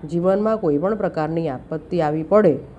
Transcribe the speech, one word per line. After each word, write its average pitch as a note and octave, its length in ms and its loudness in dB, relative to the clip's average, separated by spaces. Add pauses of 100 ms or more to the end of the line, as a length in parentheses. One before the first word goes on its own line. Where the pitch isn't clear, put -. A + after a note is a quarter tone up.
(100)
જીવનમાં G3 460 2
કોઈ D#3+ 220 0
પણ F#3+ 160 0
પ્રકારની E3 540 -4
આપત્તિ D#3 520 -6
આવી D#3 220 0
પડે F3 360 4 (200)